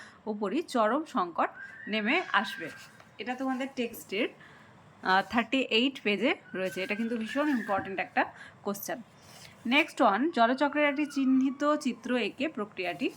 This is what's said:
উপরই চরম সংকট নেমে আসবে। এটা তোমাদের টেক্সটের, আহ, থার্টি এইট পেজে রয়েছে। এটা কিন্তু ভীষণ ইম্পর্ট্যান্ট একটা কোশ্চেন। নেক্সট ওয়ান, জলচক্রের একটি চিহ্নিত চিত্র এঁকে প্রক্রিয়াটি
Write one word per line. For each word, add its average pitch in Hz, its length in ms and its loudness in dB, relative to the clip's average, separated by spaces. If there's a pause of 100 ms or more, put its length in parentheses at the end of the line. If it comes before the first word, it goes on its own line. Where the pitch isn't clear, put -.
(260)
উপরই 214 360 -2
চরম 247 420 2
সংকট 180 460 -2 (380)
নেমে 220 340 0 (100)
আসবে। 190 380 0 (480)
এটা 247 160 -6
তোমাদের 262 420 -4
টেক্সটের, 226 520 -4 (720)
আহ, 190 280 4
থার্টি 240 280 2
এইট 247 440 2
পেজে 208 320 2 (200)
রয়েছে। 185 280 -4
এটা 190 120 -2
কিন্তু 226 220 -2
ভীষণ 269 320 -2
ইম্পর্ট্যান্ট 196 520 -2
একটা 269 240 0 (380)
কোশ্চেন। 208 400 -6 (640)
নেক্সট 294 360 2
ওয়ান, 233 280 4
জলচক্রের 285 580 4
একটি 285 180 0
চিহ্নিত 269 720 2
চিত্র 247 400 -2
এঁকে 247 320 -2
প্রক্রিয়াটি 208 680 -4